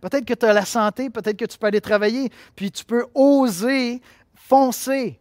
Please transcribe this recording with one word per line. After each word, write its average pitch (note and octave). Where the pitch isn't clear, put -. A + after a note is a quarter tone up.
Peut-être C#4
que A#3
tu A3+
as G#3+
la G#3
santé, A3+
peut-être G#3+
que A3+
tu -
peux -
aller G#3
travailler, G#3+
puis F#3+
tu -
peux A#3+
oser B3+
foncer. C4